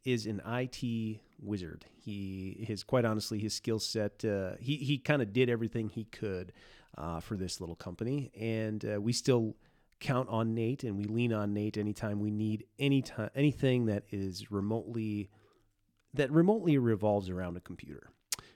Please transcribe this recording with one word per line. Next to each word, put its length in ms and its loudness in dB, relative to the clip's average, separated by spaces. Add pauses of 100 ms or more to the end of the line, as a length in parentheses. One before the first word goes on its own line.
is 220 0
an 180 -4
I 220 -4
T 560 -4 (180)
wizard. 460 -6 (100)
He, 720 -8
his, 160 -6
quite 220 4
honestly, 320 0
his 160 -2
skill 240 4
set, 480 -2
uh, 340 0
he, 160 0
he 220 2
kinda 260 2
did 240 4
everything 400 0
he 160 -6
could, 480 -6 (460)
uh, 220 -4
for 140 -6
this 280 -4
little 140 -8
company. 640 -4
And, 460 -2
uh, 160 -2
we 140 2
still 420 2 (440)
count 280 0
on 260 0
Nate, 300 0
and 140 -2
we 60 -2
lean 280 2
on 220 0
Nate 240 0
anytime 420 -2
we 100 0
need 360 -2 (120)
any 220 4
ti-, 340 -6
anything 520 4
that 240 2
is 400 -6
remotely, 800 -2 (800)
that 180 0
remotely 460 6
revolves 540 4
around 260 -4
a 40 -10
computer. 500 -14 (460)